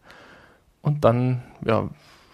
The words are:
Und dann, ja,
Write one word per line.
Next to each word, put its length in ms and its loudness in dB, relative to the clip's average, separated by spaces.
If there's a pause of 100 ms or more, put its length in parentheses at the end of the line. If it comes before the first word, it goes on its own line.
(840)
Und 220 -2
dann, 380 2 (220)
ja, 240 0 (460)